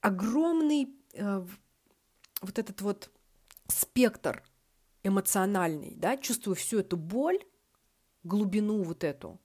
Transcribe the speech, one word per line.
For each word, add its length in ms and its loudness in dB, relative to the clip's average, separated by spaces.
огромный, 840 2
э, 240 -4
в-, 220 -10
вот 200 -6
этот 220 -8
вот 280 -2
спектр 760 0
эмоциональный, 960 2
да, 220 0
чувствую 380 -2
всю 240 -2
эту 160 -2
боль, 440 0
глубину 600 2
вот 200 -4
эту 420 -6